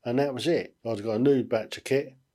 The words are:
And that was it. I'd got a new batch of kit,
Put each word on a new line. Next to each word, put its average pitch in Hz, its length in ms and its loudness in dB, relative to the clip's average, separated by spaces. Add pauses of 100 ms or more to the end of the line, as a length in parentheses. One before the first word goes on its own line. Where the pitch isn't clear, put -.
And 120 140 0
that 143 160 0
was 120 140 -4
it. - 360 -2
I'd 107 200 -4
got 110 140 -2
a - 20 0
new 135 240 4
batch 107 340 -2
of - 60 -18
kit, 139 320 -2 (200)